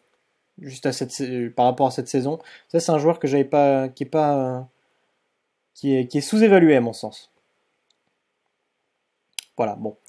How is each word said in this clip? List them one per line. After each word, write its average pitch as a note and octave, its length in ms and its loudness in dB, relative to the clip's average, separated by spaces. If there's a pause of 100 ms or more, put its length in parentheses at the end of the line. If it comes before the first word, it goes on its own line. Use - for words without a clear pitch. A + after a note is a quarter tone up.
(580)
juste C3+ 280 -10
à C3 60 -2
cette C3 200 -8
sa-, B2 420 -6
par B2 120 2
rapport B2+ 200 0
à B2+ 40 0
cette B2 180 -8
saison. C#3+ 300 -4 (300)
Ça, E3+ 120 0
c'est E3 100 -4
un D#3 80 2
joueur E3 200 0
que D3 100 -4
j'avais C#3 160 0
pas, C#3 440 0
qui C3 140 -12
est C3+ 40 -10
pas, D3 300 -2
euh, B2+ 240 -6 (1160)
qui C#3 200 -2
est, B2+ 140 0
qui D3 100 -2
est C#3+ 40 -4
sous-évalué G3 520 6
à C3 60 4
mon A#2 120 -2
sens. - 380 -14 (2250)
Voilà, G#2+ 200 -4
bon. A2 200 -12 (120)